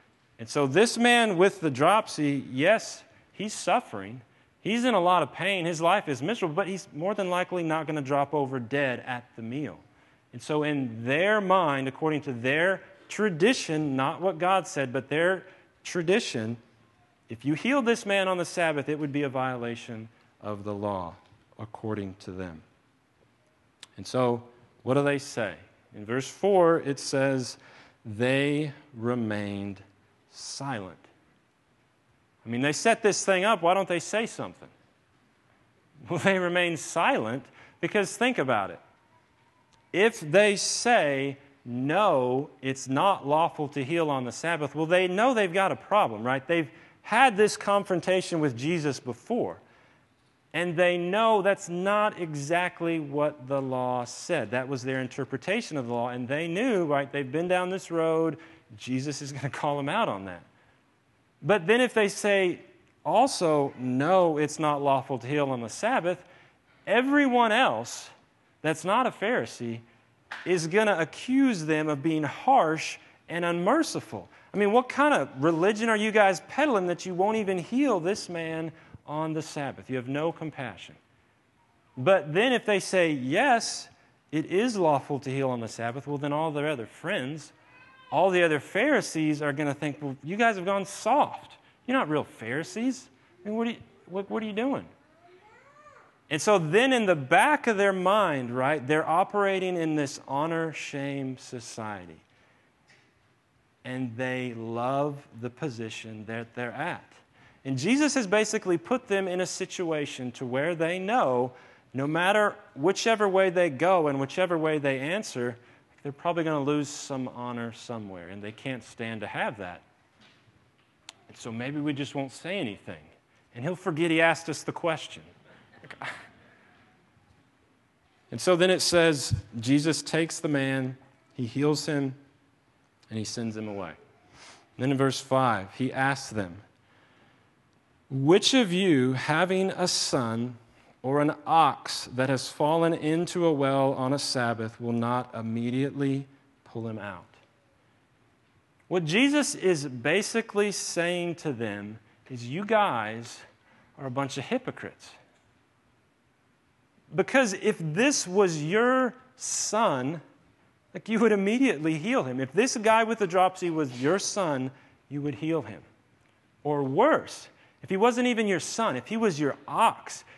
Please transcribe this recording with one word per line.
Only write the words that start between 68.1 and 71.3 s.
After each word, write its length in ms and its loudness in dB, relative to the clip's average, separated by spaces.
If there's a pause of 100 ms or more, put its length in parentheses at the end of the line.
that's 200 -2
not 220 2
a 60 -2
Pharisee 720 -4 (640)
is 220 0
gonna 320 2
accuse 640 2